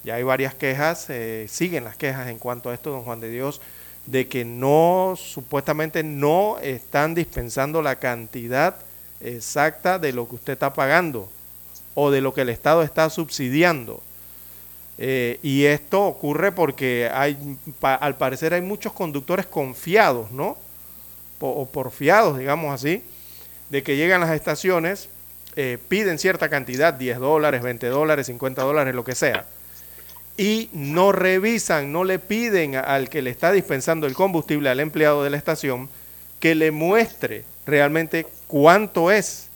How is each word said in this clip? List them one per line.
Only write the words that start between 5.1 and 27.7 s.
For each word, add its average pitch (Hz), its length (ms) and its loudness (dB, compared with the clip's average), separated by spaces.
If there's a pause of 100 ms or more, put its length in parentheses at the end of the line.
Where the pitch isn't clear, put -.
supuestamente 151 880 -4
no 156 640 2
están 143 500 -2
dispensando 143 680 -2
la 135 140 0
cantidad 123 800 -2 (420)
exacta 151 800 -2
de 151 120 0
lo 120 160 -4
que 120 100 -12
usted 139 160 -8
está 135 200 -2
pagando 143 560 2 (640)
o 143 160 2
de 139 120 4
lo 135 120 -2
que 139 80 -2
el 127 80 0
Estado 147 320 2
está 156 300 0
subsidiando. 147 880 0 (960)
Eh, 123 460 -2
y 139 220 4
esto 147 380 4
ocurre 160 480 0
porque 135 640 0
hay, 143 240 0 (420)
pa-, 135 140 2
al 139 240 -2
parecer 156 380 -2
hay 180 60 0
muchos 202 320 -8
conductores 170 520 -4
confiados, 135 840 0
¿no? 156 260 -6 (800)
Po-, 135 140 -4
o 135 160 -4
porfiados, 143 720 2
digamos 143 340 -2
así, 147 300 -2 (680)
de 139 140 -2
que 143 140 0
llegan 180 260 4
a - 20 2
las 160 100 0
estaciones, 170 760 -2 (460)
eh, 127 220 -4 (120)
piden 185 280 0
cierta 180 320 0
cantidad, 139 420 2
diez 123 280 -4
dólares, 147 420 2
veinte 123 240 -4